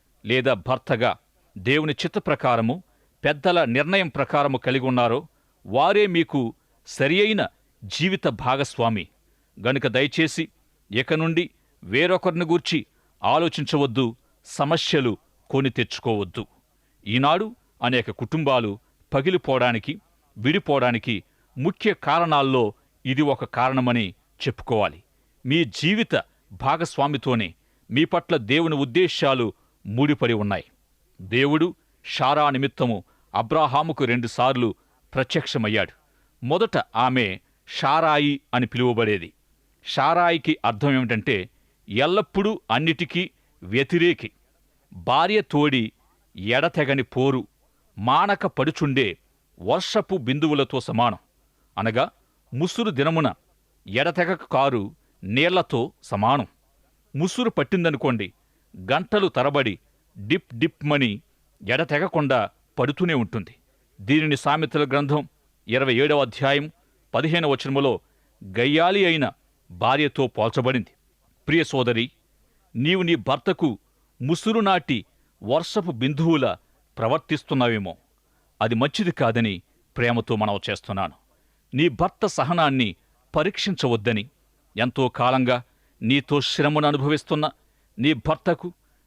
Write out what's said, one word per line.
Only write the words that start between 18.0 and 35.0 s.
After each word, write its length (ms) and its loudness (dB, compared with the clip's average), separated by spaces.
కుటుంబాలు 680 -2
పగిలిపోవడానికి, 840 0
విడిపోవడానికి 840 0
ముఖ్య 360 -2
కారణాల్లో 800 0
ఇది 160 0
ఒక 220 0
కారణమని 720 0
చెప్పుకోవాలి. 640 -2
మీ 180 2
జీవిత 600 -2
భాగస్వామితోనే 1000 -2
మీ 140 2
పట్ల 320 0
దేవుని 380 2
ఉద్దేశాలు 800 0
ముడిపడి 460 2
ఉన్నాయి. 320 -2
దేవుడు 540 2
షారా 460 2
నిమిత్తము 540 -2
అబ్రాహాముకు 680 0
రెండుసార్లు 720 0